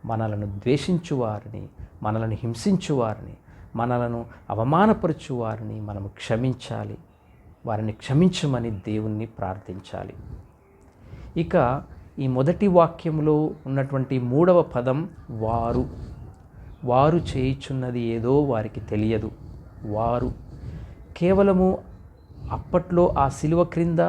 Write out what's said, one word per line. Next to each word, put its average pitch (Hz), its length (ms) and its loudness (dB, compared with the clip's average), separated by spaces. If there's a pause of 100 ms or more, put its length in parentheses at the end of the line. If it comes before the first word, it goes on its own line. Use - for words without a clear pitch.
మనలను 110 400 -2
ద్వేషించు 143 680 0
వారిని, 107 520 -6 (360)
మనలను 110 320 0
హింసించు 151 600 0
వారిని, 110 380 -2 (420)
మనలను 117 500 0 (240)
అవమానపరచు 156 840 2
వారిని 110 480 -6
మనము 101 260 -8
క్షమించాలి. 110 920 -4 (680)
వారిని 110 260 -2
క్షమించమని 135 800 2
దేవుణ్ణి 107 540 -4
ప్రార్థించాలి. 95 880 -10 (1200)
ఇక 156 460 2 (360)
ఈ 135 80 0
మొదటి 139 400 2
వాక్యంలో 156 840 4 (140)
ఉన్నటువంటి 135 540 0
మూడవ 160 420 6
పదం 131 480 0 (200)
వారు. 117 600 0 (960)
"వారు 139 320 6
చేయుచున్నది 131 840 -4
ఏదో 117 420 2
వారికి 110 380 -2
తెలియదు." 107 520 0 (540)
వారు 117 480 -2 (840)
కేవలము 185 600 4 (720)
అప్పట్లో 175 680 2
ఆ 139 120 4
శిలువ 165 340 2
క్రింద 170 460 0